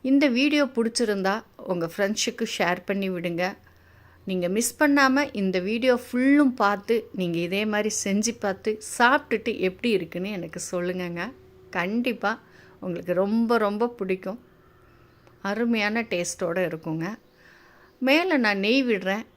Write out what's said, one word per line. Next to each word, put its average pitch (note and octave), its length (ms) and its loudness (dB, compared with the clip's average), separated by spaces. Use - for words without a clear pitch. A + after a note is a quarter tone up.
இந்த C#4 140 6
வீடியோ D4 280 4
பிடிச்சிருந்தா G#3+ 580 0
உங்க E3 200 -2
ஃப்ரெண்ட்ஸுக்கு G#3 520 -2
ஷேர் F3+ 340 0
பண்ணி G3 260 -2
விடுங்க. F3 300 -2
நீங்க F3+ 180 -2
மிஸ் A#3+ 140 0
பண்ணாம C#4+ 440 4
இந்த F#3+ 160 0
வீடியோ A#3+ 260 2
ஃபுல்லும் C4+ 480 4
பார்த்து G3+ 320 2
நீங்க E3+ 260 -2
இதே G3 160 -2
மாதிரி G#3 180 0
செஞ்சு G#3 280 0
பார்த்து G3 260 -2
சாப்பிட்டுட்டு B3 560 2
எப்படி A#3 280 -2
இருக்குன்னு F3+ 420 -4
எனக்கு E3+ 320 -10
சொல்லுங்கங்க. F3+ 540 -4
கண்டிப்பா G#3+ 560 -2
உங்களுக்கு F3 380 -4
ரொம்ப A3+ 440 2
ரொம்ப G#3 240 0
பிடிக்கும். F#3+ 400 -4
அருமையான A3 520 0
டேஸ்ட்டோட F3 440 -2
இருக்குங்க. D#3+ 380 -6
மேல D#4+ 380 4
நான் G3 200 0
நெய் C4+ 240 4
விடுறேன். G3 360 -2